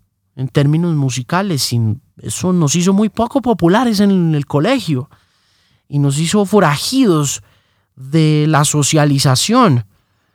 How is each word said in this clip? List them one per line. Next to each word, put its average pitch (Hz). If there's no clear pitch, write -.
en 131
términos 156
musicales, 139
y 120
eso -
nos 160
hizo 175
muy 208
poco 240
populares 214
en 185
el 143
colegio 156
y 143
nos 139
hizo 180
forajidos 180
de 151
la 151
socialización. 147